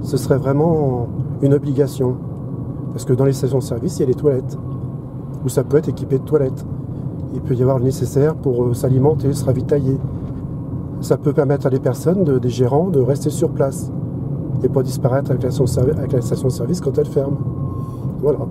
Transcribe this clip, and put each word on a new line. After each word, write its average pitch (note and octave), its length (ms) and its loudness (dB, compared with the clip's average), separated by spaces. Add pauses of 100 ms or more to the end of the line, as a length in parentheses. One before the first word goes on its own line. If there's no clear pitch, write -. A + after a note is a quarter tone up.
ce - 120 0
serait B2+ 200 4
vraiment C#3 680 2 (340)
une C#3 140 6
obligation. C3+ 600 0 (760)
Parce - 120 -8
que C3 80 4
dans B2+ 120 4
les C#3 80 4
stations-service, B2+ 640 -2
il - 40 2
y - 20 4
a C#3 40 2
les B2+ 60 4
toilettes. C3+ 420 0 (880)
Ou C3 60 0
ça C3 140 2
peut C#3 140 4
être D#3+ 120 2
équipé C3+ 300 0
de C3+ 40 -8
toilettes. C#3 400 0 (720)
Il - 80 -4
peut C3 140 0
y A#2+ 80 2
avoir C3 160 4
le A#2+ 60 2
nécessaire C3+ 500 2
pour, B2 300 0
euh, A#2+ 100 2
s'alimenter, C3+ 580 4
se - 100 -2
ravitailler. C3+ 540 2 (1040)
Ça C#3 160 2
peut C#3+ 160 0
permettre C#3 320 2
à C#3+ 60 2
des C3 80 2
personnes, D#3+ 440 2
de, C#3 140 4
des B2 120 0
gérants, B2+ 400 2
de C#3+ 120 4
rester C#3 300 2
sur D#3+ 180 0
place C#3 420 -2 (720)
et B2+ 60 4
pas C3 140 2
disparaître C3 480 0
avec B2 100 0
la B2 80 0
station C3 160 2
servi-, B2+ 320 2
avec - 160 -2
la B2+ 80 2
station-service E3 600 -2
quand - 180 -2
elle D3+ 80 2
ferme. C#3 300 0 (840)
Voilà. C3+ 180 0 (120)